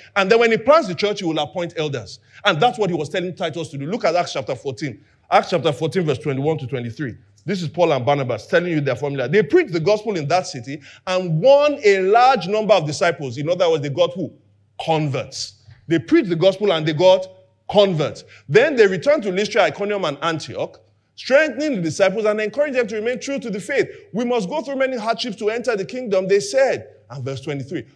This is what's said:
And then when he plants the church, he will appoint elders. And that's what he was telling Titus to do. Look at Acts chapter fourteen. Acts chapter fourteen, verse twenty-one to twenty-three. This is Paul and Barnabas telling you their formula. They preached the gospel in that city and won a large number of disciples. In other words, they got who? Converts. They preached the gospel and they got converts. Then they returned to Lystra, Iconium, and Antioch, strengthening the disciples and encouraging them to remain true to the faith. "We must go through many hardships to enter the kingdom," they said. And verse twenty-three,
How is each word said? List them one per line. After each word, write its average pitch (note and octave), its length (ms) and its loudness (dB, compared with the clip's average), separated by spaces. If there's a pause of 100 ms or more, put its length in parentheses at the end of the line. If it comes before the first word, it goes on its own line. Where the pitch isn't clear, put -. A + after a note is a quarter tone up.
(160)
And G3 160 2
then A3+ 60 6
when A#3 120 4
he A3 60 2
plants C4+ 320 4
the F3+ 60 -6
church, G3+ 260 -2
he F#3 60 -4
will D#3+ 120 -2
appoint E3+ 380 -6
elders. C#3+ 440 -6 (260)
And F#3 120 2
that's A#3+ 200 2
what G3+ 100 0
he F3 80 -2
was D3+ 140 -6
telling F3+ 240 -6
Titus E3 340 -6
to C3+ 80 -14
do. C#3 80 -8
Look G3+ 220 -4
at D#3+ 80 2
Acts F3 180 -2
chapter C3+ 220 -6
fourteen. C3 500 -10 (260)
Acts G3+ 200 2
chapter D#3+ 220 0
fourteen, E3 320 -2
verse D3 120 0
twenty-one C#3+ 400 -2
to C#3 100 -10
twenty-three. A#2 500 -8 (280)
This F#3 160 -4
is D#3+ 80 -4
Paul E3 240 2
and B2+ 140 -2
Barnabas B2 400 -2
telling F3 260 0
you D3+ 80 0
their C3+ 160 -2
formula. C#3 320 -4
They G3 140 4
preached C4+ 320 2
the E3+ 60 -2
gospel G#3 360 0
in D3 120 -4
that F3+ 180 0
city C3+ 340 -12 (260)
and F#3 360 -2
won C#4+ 420 6
a G3 160 6
large A3 480 4
number G#3+ 240 2
of F3 140 4
disciples. D3+ 500 -2
In D3 140 -4
other F3+ 180 0
words, D#3+ 140 0
they C#3+ 80 -6
got F3 240 0
who? F3+ 180 -8 (480)
Converts. D3 760 -4 (300)
They E3 120 2
preached C#4 320 2
the E3+ 60 0
gospel F#3+ 360 4
and D#3 160 -2
they D#3+ 60 0
got F#3 320 6 (440)
converts. E3 540 2 (240)
Then B3+ 280 4
they A3 100 8
returned A3+ 380 0
to G#3 60 -4
Lystra, G#3 340 2
Iconium, G3 420 -2
and C#3+ 160 -2
Antioch, D#3+ 580 -6 (360)
strengthening C#4 600 0
the F3+ 60 -4
disciples F#3+ 420 0
and G#3+ 160 0
encouraging B3+ 360 -2
them B3 120 0
to A3 80 -8
remain A3+ 240 -4
true C#4 180 -6
to A3+ 120 -8
the G3 100 -6
faith. C4 280 -2 (260)
"We A#3 100 -2
must A#3+ 240 -2
go D4 140 -4
through C4+ 140 -8
many C4 200 -2
hardships A3+ 400 -6
to G#3 140 -4
enter A#3 260 -2
the F#3+ 80 -4
kingdom," G3+ 420 -2
they G3+ 140 4
said. G#3 480 0 (220)
And C3 120 -12
verse C3+ 200 -8
twenty-three, C#3 420 -8 (120)